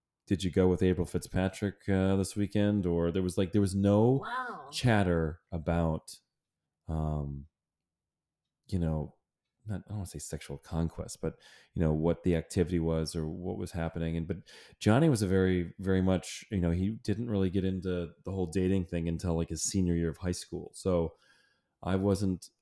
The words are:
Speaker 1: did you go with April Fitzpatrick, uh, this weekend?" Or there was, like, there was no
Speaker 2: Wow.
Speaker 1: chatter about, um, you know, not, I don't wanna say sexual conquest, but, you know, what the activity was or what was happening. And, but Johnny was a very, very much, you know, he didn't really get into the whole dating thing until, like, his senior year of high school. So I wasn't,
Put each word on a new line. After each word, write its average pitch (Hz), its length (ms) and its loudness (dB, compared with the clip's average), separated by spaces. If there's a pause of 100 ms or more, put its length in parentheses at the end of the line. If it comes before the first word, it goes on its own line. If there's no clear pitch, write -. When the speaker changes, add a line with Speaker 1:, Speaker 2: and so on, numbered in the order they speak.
(260)
Speaker 1:
did 95 180 0
you 90 60 0
go 92 180 4
with 90 140 2
April 92 240 2
Fitzpatrick, - 800 -4
uh, 95 280 2
this 98 200 -2
weekend?" 104 500 2
Or 85 240 2
there 92 120 0
was, 90 140 -2
like, 95 160 0
there 104 80 4
was 98 140 2
no 104 480 4
Speaker 2:
Wow. 247 500 -8
Speaker 1:
chatter 90 680 2 (120)
about, 85 640 -2 (720)
um, 76 580 -4 (1200)
you 98 100 -2
know, 78 360 -2 (520)
not, 95 200 -8
I - 40 -20
don't 104 80 -8
wanna 92 80 -8
say - 120 -12
sexual 73 400 -10
conquest, - 640 -6
but, 80 140 -4 (400)
you - 80 0
know, 78 100 4
what 80 300 0
the 87 140 2
activity 85 420 0
was 80 360 -2
or 80 140 -4
what 92 300 -8
was 98 140 -8
happening. 82 440 -4
And, 82 100 -4
but 85 120 -6 (400)
Johnny 127 300 4
was 113 140 2
a 101 40 2
very, 92 520 2
very 95 220 2
much, 92 500 0
you 98 100 0
know, 85 100 2
he 92 200 0 (120)
didn't 113 280 -2
really 95 200 2
get 92 140 0
into 90 460 -4 (140)
the 95 80 -8
whole 92 140 0
dating 92 400 2
thing 85 220 -2
until, 85 280 -2
like, 82 140 -2
his 80 120 -6
senior 90 320 2
year 85 140 0
of 78 100 -8
high 90 140 -2
school. - 420 -10
So 85 400 0 (680)
I 92 140 0
wasn't, 95 520 0 (140)